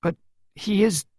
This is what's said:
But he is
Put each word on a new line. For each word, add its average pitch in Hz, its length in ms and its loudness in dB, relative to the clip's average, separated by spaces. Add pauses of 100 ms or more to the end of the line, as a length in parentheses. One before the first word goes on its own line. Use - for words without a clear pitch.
But 170 140 -4 (380)
he 208 300 0
is 190 200 0 (140)